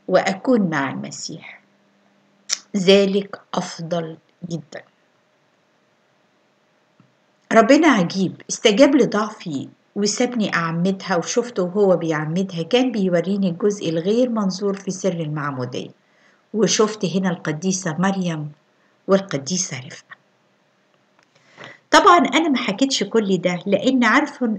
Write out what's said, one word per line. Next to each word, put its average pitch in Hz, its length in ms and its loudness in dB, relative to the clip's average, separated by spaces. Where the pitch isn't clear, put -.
وأكون 196 640 2
مع 139 220 -2
المسيح، - 720 -14
ذلك 196 640 4
أفضل 165 640 -6
جدًا. 165 320 -10
ربنا 269 340 6
عجيب، 190 600 0
استجاب 269 460 4
لضعفي 202 720 -2
وسابني 214 580 -2
أعمدها، 175 600 -2
وشفته 196 480 -2
وهو 185 340 2
بيعمدها 165 640 -4
كان 247 280 2
بيوريني 190 580 0
الجزء 196 400 -2
الغير 208 400 0
منظور 202 440 -2
في 196 180 -8
سر 185 220 -2
المعمودية، 143 760 -6
وشفت 208 520 0
هنا 185 240 -2
القديسة 170 680 -4
مريم 175 520 -2
والقديسة 180 720 -2
رفقة. - 400 -20
طبعًا 349 260 8
أنا 320 320 2
ما 247 80 2
حكيتش 214 460 -2
كل 196 340 0
ده 180 280 -2
لأن 240 380 2
عارفة، 233 560 0